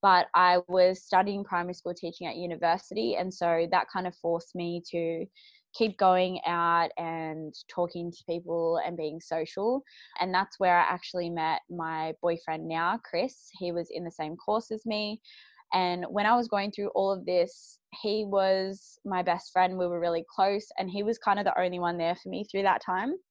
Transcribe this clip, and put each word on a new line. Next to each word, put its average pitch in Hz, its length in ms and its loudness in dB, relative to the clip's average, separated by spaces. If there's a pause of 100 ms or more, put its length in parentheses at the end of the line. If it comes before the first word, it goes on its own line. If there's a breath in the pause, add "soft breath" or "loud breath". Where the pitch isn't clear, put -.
but 185 340 6
I 180 340 6
was 185 360 4
studying 196 400 2
primary 180 300 -4
school 175 200 -8
teaching 170 320 -10
at 147 100 -6
university. 175 800 -2
And 185 160 -4
so 170 380 0
that 185 220 2
kind 185 140 -4
of 180 100 -8
forced 170 380 -4
me 175 360 -4
to 165 360 -2 (480 soft breath)
keep 226 240 0
going 185 480 4
out 170 520 2
and 160 560 -6 (180)
talking 175 380 -4
to - 180 -18
people 170 560 -2
and 175 120 -6
being 156 240 -6
social. 202 600 -2 (380 loud breath)
And 185 140 -2
that's 190 240 0
where 180 200 6
I 175 40 6
actually 175 480 -2
met 160 300 -2 (100)
my 160 520 -4
boyfriend 165 440 -2
now, 170 380 0
Chris. - 440 -4 (100)
He 175 140 -4
was 170 180 -4
in 175 140 -8
the 170 60 -8
same 156 260 -8
course 214 340 -2
as 220 140 -10
me. 214 360 -4 (540 loud breath)
And 180 360 0
when 202 160 0
I 233 100 6
was 240 120 0
going 202 220 -2
through 202 240 -6
all 196 180 2
of 185 120 -4
this, 180 540 0 (240)
he 214 240 0
was 190 800 0
my 185 180 -2
best 175 300 -2
friend. 185 260 2
We 180 80 2
were 175 140 -2
really 170 240 0 (100)
close, 202 320 2 (120)
and 190 120 -4
he 202 120 -4
was 220 160 0
kind 202 200 2
of 196 80 0
the 190 120 2
only 180 200 0
one 175 180 0
there 170 260 0
for 190 60 -12
me 190 160 -6
through 196 180 -2
that 196 220 2
time. 202 300 -2 (160)